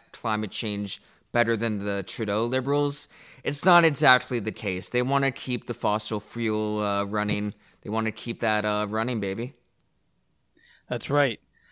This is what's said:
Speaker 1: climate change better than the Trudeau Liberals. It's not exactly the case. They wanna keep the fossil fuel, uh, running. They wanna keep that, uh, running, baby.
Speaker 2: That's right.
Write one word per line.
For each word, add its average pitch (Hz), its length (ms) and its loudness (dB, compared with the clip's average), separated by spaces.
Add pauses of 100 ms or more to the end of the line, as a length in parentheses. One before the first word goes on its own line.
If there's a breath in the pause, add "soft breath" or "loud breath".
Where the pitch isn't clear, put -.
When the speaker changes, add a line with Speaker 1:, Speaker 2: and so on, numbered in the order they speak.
(120)
Speaker 1:
climate 107 400 -4
change 104 500 -4 (300 soft breath)
better 117 240 2
than 107 300 -2
the 98 180 -2
Trudeau 104 420 -2
Liberals. 139 640 0 (360 loud breath)
It's 143 220 -4
not 175 200 8
exactly 131 540 4
the 104 120 -2
case. 92 380 -4
They 123 120 2
wanna 135 300 2
keep 127 340 -6
the 117 80 -6
fossil 107 460 0
fuel, 107 600 -2
uh, 101 220 0
running. 104 500 0 (280 soft breath)
They - 80 -8
wanna 110 220 0
keep - 280 -8
that, 107 260 2
uh, 104 240 0
running, 113 300 -2
baby. 101 340 -4 (1400 soft breath)
Speaker 2:
That's 120 200 -6
right. 139 300 0 (320 soft breath)